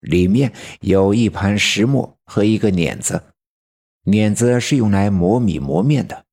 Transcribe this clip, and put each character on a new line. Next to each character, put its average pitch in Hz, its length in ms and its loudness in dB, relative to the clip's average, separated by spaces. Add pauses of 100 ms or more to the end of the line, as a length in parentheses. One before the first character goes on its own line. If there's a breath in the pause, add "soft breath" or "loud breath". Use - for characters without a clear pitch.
里 - 280 0
面 139 240 0 (280 loud breath)
有 95 340 2
一 110 160 2
盘 101 280 -2
石 - 280 0
磨 135 300 -2 (100)
和 - 180 -2
一 107 140 2
个 104 120 0
碾 85 300 -2
子， - 220 -6 (840)
碾 104 300 2
子 120 260 2
是 143 160 -2
用 110 140 2
来 98 180 2
磨 98 320 0
米 92 180 -2
磨 69 240 -2
面 135 240 0
的。 - 260 -16